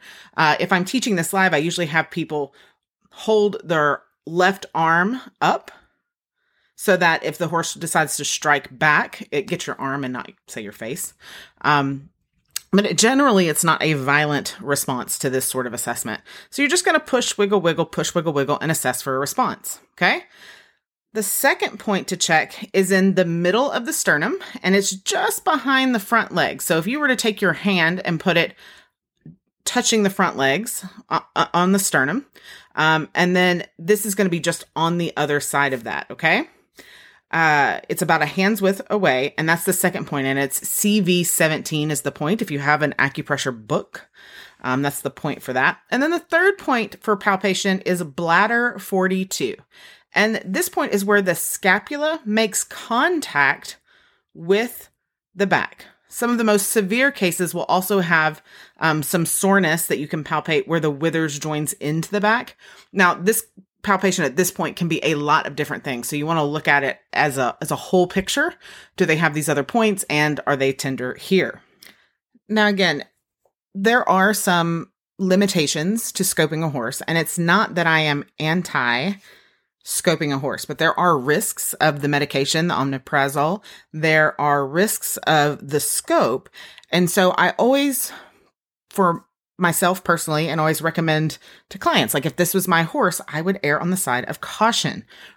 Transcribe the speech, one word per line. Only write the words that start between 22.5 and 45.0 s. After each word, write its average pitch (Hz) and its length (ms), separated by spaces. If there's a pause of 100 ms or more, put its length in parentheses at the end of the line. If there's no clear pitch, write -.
is 190 180
in 190 220
the 185 100
middle 175 460
of 240 160
the 330 80
sternum, 180 420 (260)
and 185 140
it's 196 140
just 381 540
behind 262 500
the 226 40
front 214 360
leg. 135 260
So 170 160
if 165 100
you 269 140
were 294 80
to 254 80
take 226 240
your 175 140
hand 180 500
and 165 160
put 175 160
it 165 180 (1120)
touching - 380
the 196 80
front 190 260
legs, 139 480 (240)
uh, 160 120 (140)
uh, 151 200
on 180 180
the 196 60
sternum, 165 480 (480)
um, 156 400
and 180 200
then 180 300 (140)
this 208 260
is 202 100
gonna 196 140
be 170 120
just 165 260 (100)
on 165 220
the 170 180
other 147 240
side 143 320
of 117 120
that, 78 260
okay? 175 360 (840)
Uh, 147 560
it's 180 140
about 160 200
a 147 40
hand's 196 360
width 196 260
away, 143 480
and 156 120
that's 165 160
the 196 80
second 175 340
point, 135 220
and 135 100
it's - 300
C 208 320
V 175 240
seventeen 156 640
is 147 120
the 139 100
point. 160 280
If 196 120
you 143 80
have 147 220
an 143 180
acupressure 135 680
book, - 400 (540)
um, 127 220
that's 143 180